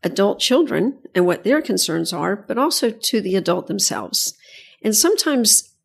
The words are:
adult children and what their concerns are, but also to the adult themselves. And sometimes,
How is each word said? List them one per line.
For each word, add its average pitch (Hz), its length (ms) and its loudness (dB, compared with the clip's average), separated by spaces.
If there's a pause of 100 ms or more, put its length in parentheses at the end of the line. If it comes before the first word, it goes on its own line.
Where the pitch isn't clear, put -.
adult 196 380 0
children 254 600 0 (140)
and 180 120 4
what 175 180 0
their 285 180 2
concerns 170 520 -2
are, 175 240 -4
but 214 200 -6
also 254 320 0
to 220 300 -2
the 185 160 -2
adult 175 320 -2
themselves. - 640 -2 (480)
And 214 140 0
sometimes, 294 760 2 (120)